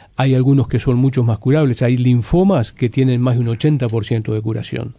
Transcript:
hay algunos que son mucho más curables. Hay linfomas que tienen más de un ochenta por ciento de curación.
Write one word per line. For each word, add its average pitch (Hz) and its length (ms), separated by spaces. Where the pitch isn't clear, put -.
hay 131 160
algunos 131 340
que 123 120
son 123 180
mucho 127 260
más 113 160
curables. 135 440
Hay 123 140
linfomas 127 760
que 123 160
tienen 127 320
más 123 140
de 123 60
un 117 80
ochenta 131 380
por 110 180
ciento 113 280
de 107 80
curación. 110 580